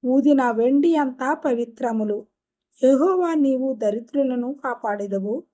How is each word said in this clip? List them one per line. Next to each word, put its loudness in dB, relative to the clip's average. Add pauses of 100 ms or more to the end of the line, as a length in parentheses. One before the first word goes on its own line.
ఊదిన 4
వెండి 2
అంతా -2
పవిత్రములు. -4 (580)
యెహోవా, 4
నీవు 0
దరిద్రులను -4
కాపాడెదవు, -6 (120)